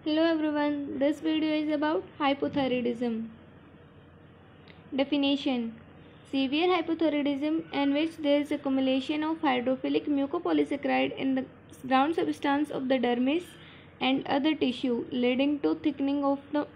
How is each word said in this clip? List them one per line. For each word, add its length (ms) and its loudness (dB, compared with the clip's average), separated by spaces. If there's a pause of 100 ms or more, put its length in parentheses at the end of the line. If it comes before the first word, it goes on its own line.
Hello 240 2
everyone, 680 -2
this 220 0
video 360 0
is 180 -2
about 320 -2 (140)
hypothyroidism. 1080 -2 (1700)
Definition: 600 0 (720)
severe 400 0
hypothyroidism 880 0 (220)
in 160 2
which 260 -2
there 160 4
is 160 -6
accumulation 720 0
of 180 -2
hydrophilic 680 0
mucopolysaccharide 1000 0 (100)
in 100 0
the 80 -2 (420)
ground 300 2
substance 640 0
of 80 -4
the 180 4
dermis 380 2 (560)
and 260 0
other 300 2
tissue, 420 0 (140)
leading 480 2
to 160 2 (100)
thickening 380 0 (100)
of 60 -4 (100)
the 260 0